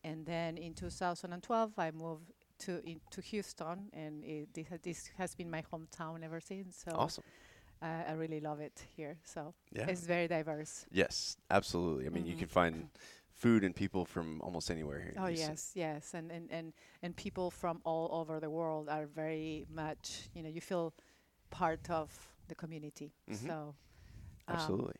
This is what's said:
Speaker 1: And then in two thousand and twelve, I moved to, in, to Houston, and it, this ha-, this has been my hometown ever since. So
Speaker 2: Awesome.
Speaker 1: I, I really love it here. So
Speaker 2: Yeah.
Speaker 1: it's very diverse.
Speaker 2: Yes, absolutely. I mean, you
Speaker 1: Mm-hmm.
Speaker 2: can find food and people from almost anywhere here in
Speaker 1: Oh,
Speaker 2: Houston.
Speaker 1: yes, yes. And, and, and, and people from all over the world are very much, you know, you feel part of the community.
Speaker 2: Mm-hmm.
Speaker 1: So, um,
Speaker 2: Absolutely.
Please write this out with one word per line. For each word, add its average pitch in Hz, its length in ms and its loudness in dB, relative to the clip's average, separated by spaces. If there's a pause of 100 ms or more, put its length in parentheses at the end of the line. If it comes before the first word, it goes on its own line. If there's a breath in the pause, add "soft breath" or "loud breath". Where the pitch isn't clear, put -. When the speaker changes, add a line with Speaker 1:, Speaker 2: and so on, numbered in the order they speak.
Speaker 1:
And 160 220 -6
then 165 320 0
in 165 160 -6
two 175 160 -6
thousand 175 440 0
and 180 100 -6
twelve, 226 340 4
I 165 140 4
moved 160 400 -6 (280)
to, 175 300 -2
in, 160 120 -8 (100)
to 190 100 -8
Houston, 196 720 -4
and 151 300 -6
it, 151 320 -6
this 160 120 -6
ha-, 170 140 -6
this - 360 -6
has 185 180 -2
been 170 160 -4
my 160 100 0 (100)
hometown 160 520 -6
ever 160 160 -4
since. 185 440 -8
So 170 120 -4
Speaker 2:
Awesome. - 280 4 (600 loud breath)
Speaker 1:
I, 165 260 -2
I - 40 0
really 160 260 0
love 151 220 -2
it - 200 -8 (140)
here. 156 280 -6
So 156 300 -8 (180)
Speaker 2:
Yeah. - 160 0
Speaker 1:
it's 175 200 0
very 170 200 4
diverse. 156 640 0
Speaker 2:
Yes, - 460 4 (140)
absolutely. 85 560 4
I - 20 0
mean, 85 160 0
you 87 60 -2
Speaker 1:
Mm-hmm. 82 80 -4
Speaker 2:
can 90 100 2
find 82 400 6 (400 loud breath)
food 113 340 8
and 92 120 4
people 95 280 2
from 80 380 -2
almost 87 300 -2
anywhere 73 280 -2
here - 160 -6
in - 60 -2
Speaker 1:
Oh, 185 60 2
Speaker 2:
Houston. 160 240 0
Speaker 1:
yes, - 240 -6
yes. 156 400 -2
And, 165 160 -6
and, 170 200 -8
and, 165 220 -4 (300 soft breath)
and 175 120 -4
people 185 360 0
from 175 320 0
all 165 280 2
over 160 280 0
the 156 100 -2
world 156 400 0
are 151 160 0
very 156 680 -2
much, - 640 -4
you 170 80 -8
know, 156 80 -4
you 160 100 -4
feel 170 320 2 (600 soft breath)
part 160 400 2
of 160 180 2 (380)
the 160 80 -8
community. 151 560 -8 (180)
Speaker 2:
Mm-hmm. 110 180 -4
Speaker 1:
So, 151 280 -4 (720 soft breath)
um, 175 80 4
Speaker 2:
Absolutely. 156 440 2